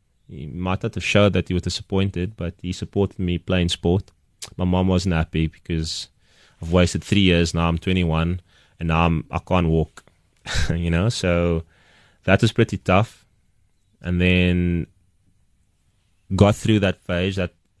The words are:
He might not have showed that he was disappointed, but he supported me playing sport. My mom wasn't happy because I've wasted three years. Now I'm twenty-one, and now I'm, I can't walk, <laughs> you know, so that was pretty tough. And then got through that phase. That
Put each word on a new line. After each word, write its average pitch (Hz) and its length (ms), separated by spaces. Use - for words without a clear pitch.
He 67 160
might 90 380
not 113 100
have 87 100
showed 101 300
that 92 140
he 90 80
was 87 80
disappointed, 95 760
but 87 240
he 90 100
supported 98 460
me 87 220
playing 90 300
sport. 87 420
My 90 80
mom 92 220
wasn't 92 280
happy 80 320
because - 600
I've 82 100
wasted 90 320
three 101 180
years. 85 340
Now 85 120
I'm 82 120
twenty-one, 87 600
and 85 100
now 82 180
I'm, 82 240
I 85 80
can't 87 300
walk, 80 340
<laughs> - 300
you 85 220
know, 87 180
so 87 540
that 95 180
was 110 80
pretty 110 260
tough. - 480
And 87 180
then 90 640
got 101 200
through 107 260
that 95 200
phase. 92 360
That 95 180